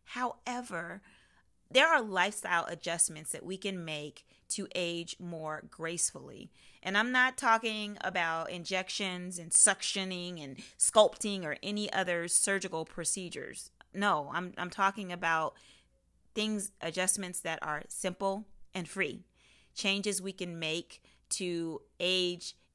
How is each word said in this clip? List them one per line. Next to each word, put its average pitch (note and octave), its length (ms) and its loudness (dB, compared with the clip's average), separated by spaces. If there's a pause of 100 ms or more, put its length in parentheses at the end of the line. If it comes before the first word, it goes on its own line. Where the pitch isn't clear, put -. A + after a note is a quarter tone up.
However, A#3 960 -6 (720)
there C#4 160 10
are D#4+ 140 6
lifestyle F#3 680 2
adjustments E3 600 -2
that - 120 -6
we F#3 140 -6
can F#3+ 260 -4
make D3+ 440 -8 (220)
to - 260 -4
age E3+ 440 -4
more D#3 520 -8
gracefully. D#3 800 -4 (320)
And F#3+ 120 0
I'm A3+ 160 2
not B3+ 240 4
talking A3 640 2
about E3 500 -2
injections F3+ 880 -4
and E3 100 -12
suctioning F3+ 920 2
and C3+ 160 -12 (200)
sculpting G3+ 640 6
or D3+ 200 -2
any G#3 280 -2
other F3 360 0
surgical F#3 580 2
procedures. - 840 -6 (220)
No, F3 380 2
I'm, F3+ 260 -4
I'm F3+ 120 -4
talking G3 420 0
about E3 440 0 (800)
things, G#3+ 360 0 (100)
adjustments F3+ 600 0
that D#3+ 200 -4
are D3+ 260 -4
simple G3 580 -2 (280)
and F3 140 -4
free. E3 360 -4 (500)
Changes G3 480 0
we F#3+ 100 -6
can F3 280 -8
make E3 420 -4 (300)
to E3+ 500 -2 (180)
age F3+ 560 0 (180)